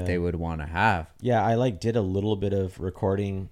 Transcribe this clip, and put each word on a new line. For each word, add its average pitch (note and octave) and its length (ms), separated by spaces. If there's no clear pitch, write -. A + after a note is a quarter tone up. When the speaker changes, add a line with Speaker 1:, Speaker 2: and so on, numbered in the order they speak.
Speaker 1:
they F2+ 120
would F2 200
wanna E2 320
have. F2 420
Speaker 2:
Yeah, A2+ 240
I, A2+ 120
like, A#2+ 240
did A2+ 160
a A#2 40
little G2 360
bit G2+ 160
of F#2+ 260
recording G2 720